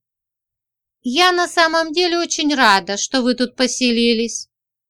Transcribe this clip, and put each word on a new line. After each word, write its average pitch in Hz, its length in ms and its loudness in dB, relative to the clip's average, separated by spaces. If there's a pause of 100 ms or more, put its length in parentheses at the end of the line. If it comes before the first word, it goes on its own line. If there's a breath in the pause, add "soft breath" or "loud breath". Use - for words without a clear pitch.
(1040)
«Я 339 300 2
на 349 160 0
самом 330 440 0
деле 339 280 0
очень 320 340 -2
рада, 202 420 2
что 262 260 -4
вы 240 120 0
тут 247 220 -6
поселились», 233 920 0 (420)